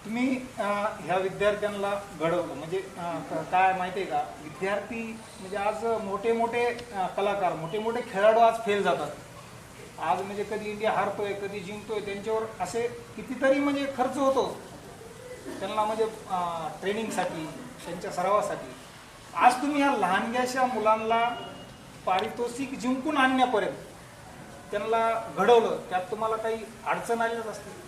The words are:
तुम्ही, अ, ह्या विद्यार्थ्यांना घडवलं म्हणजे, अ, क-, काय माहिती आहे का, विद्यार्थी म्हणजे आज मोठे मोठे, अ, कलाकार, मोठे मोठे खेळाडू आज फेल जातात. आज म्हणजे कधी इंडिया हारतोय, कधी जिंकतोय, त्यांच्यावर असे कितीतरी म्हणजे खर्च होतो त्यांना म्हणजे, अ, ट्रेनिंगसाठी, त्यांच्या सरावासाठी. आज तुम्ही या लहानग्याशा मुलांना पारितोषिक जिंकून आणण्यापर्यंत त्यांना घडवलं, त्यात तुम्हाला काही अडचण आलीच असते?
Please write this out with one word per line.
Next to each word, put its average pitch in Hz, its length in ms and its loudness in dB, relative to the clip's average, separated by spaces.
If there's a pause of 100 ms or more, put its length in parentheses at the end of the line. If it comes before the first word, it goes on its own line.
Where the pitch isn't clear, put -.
तुम्ही, 247 360 0 (180)
अ, 226 40 -2 (380)
ह्या 170 160 0
विद्यार्थ्यांना 202 840 0 (180)
घडवलं 165 340 0
म्हणजे, 160 220 -6 (220)
अ, 170 200 -4 (120)
क-, 160 200 -4
काय 185 280 6
माहिती 180 220 -2
आहे 170 100 -4
का, 147 140 0 (180)
विद्यार्थी 208 800 -6 (200)
म्हणजे 190 160 -8
आज 214 280 -2
मोठे 208 480 0
मोठे, 233 640 0
अ, 190 120 0
कलाकार, 196 460 0
मोठे 160 260 -4
मोठे 226 220 -2 (100)
खेळाडू 214 300 8
आज 226 140 10 (120)
फेल 202 160 2
जातात. 156 280 2 (920)
आज 180 220 2
म्हणजे 202 220 -4
कधी 208 260 -4
इंडिया 208 220 0
हारतोय, 202 400 0
कधी 202 280 -6
जिंकतोय, 208 400 -6
त्यांच्यावर 202 420 -2 (180)
असे 233 280 -2 (280)
कितीतरी 269 440 2
म्हणजे 277 360 0
खर्च 254 200 2
होतो 269 440 2 (1000)
त्यांना 214 240 -2
म्हणजे, 220 200 0 (260)
अ, 170 380 -2 (120)
ट्रेनिंगसाठी, 185 680 -2 (360)
त्यांच्या 180 260 -8
सरावासाठी. 196 600 0 (640)
आज 220 180 8
तुम्ही 285 280 2
या 277 120 6
लहानग्याशा 233 720 2
मुलांना 226 840 2 (540)
पारितोषिक 233 720 -2
जिंकून 262 380 0
आणण्यापर्यंत 254 600 4 (920)
त्यांना 226 680 0
घडवलं, 208 420 8 (120)
त्यात 185 100 0 (100)
तुम्हाला 220 260 0
काही 226 220 -2 (280)
अडचण 226 340 0
आलीच 226 260 0
असते? - 240 -10 (180)